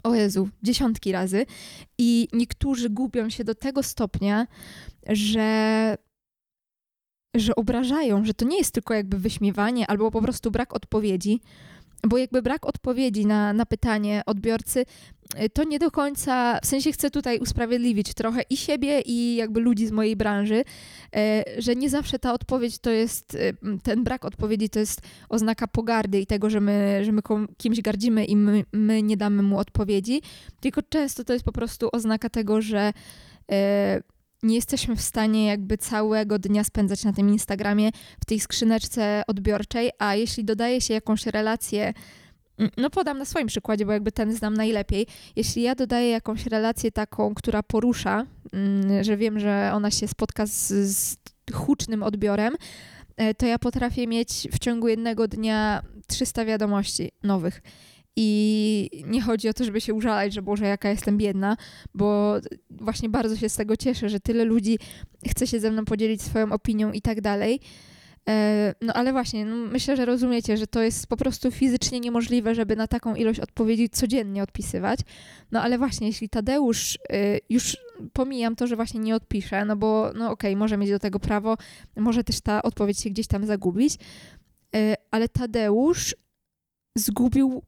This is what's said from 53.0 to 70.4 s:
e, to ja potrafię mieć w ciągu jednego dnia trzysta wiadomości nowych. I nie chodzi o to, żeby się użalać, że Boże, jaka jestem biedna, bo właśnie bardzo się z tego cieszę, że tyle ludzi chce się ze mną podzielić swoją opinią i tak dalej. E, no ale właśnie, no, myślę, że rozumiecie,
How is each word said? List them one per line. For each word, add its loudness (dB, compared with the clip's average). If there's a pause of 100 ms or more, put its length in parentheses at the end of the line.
e, 2
to 0
ja 2
potrafię -2
mieć -2
w -2
ciągu 0
jednego 0
dnia 0 (260)
trzysta -2
wiadomości 0 (120)
nowych. 0 (540)
I 2
nie -2
chodzi 0
o -2
to, -2
żeby -2
się -4
użalać, 0
że -6
Boże, -2
jaka 0
jestem 0
biedna, 0 (360)
bo 2 (340)
właśnie -4
bardzo 0
się -2
z -4
tego 0
cieszę, -2
że -2
tyle 0
ludzi 2 (500)
chce 0
się -2
ze 0
mną -2
podzielić 0
swoją 0
opinią 0
i -6
tak -2
dalej. 0 (720)
E, 2
no -2
ale 2
właśnie, -2
no, -4
myślę, -2
że 2
rozumiecie, 2